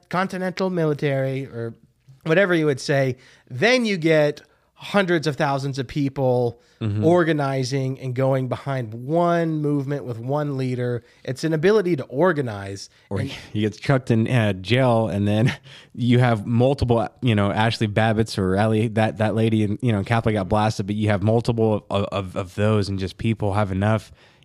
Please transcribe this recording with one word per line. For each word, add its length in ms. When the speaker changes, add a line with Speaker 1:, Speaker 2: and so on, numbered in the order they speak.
Speaker 1:
Continental 600
Military," 800
or 260
whatever 300
you 140
would 140
say, 340
then 360
you 120
get 440
hundreds 520
of 120
thousands 420
of 80
people 720
Speaker 2:
Mm-hmm. 240
Speaker 1:
organizing 960
and 140
going 360
behind 440
one 720
movement 420
with 140
one 380
leader. 460
It's 200
an 80
ability 440
to 80
organize. 880
Speaker 2:
Or 120
Speaker 1:
And 100
Speaker 2:
he 300
gets 160
chucked 340
in, 160
uh, 260
jail, 540
and 200
then 300
<laughs> 200
you 240
have 260
multiple, 640
you 100
know, 180
Ashley 360
Babbitt's 500
or 180
Allie, 340
that, 280
that 160
lady 300
in, 180
you 100
know, 120
Catholic 320
got 140
blasted, 360
but 100
you 140
have 140
multiple 680
of, 220
of, 240
of 180
those, 360
and 100
just 180
people 380
have 160
enough. 400